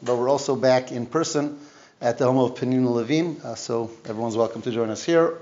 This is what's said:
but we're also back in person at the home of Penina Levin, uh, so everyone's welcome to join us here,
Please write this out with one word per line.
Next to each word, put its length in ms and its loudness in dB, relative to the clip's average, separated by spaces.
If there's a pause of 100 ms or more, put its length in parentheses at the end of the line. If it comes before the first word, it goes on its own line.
but 140 0
we're 120 0
also 280 2
back 340 2
in 160 -6
person 540 -2 (400)
at 180 0
the 80 4
home 120 4
of 180 2
Penina 360 0
Levin, 520 0
uh, 100 -8
so 380 -4 (140)
everyone's 300 -4
welcome 260 0
to 100 -4
join 180 -2
us 140 -8
here, 380 2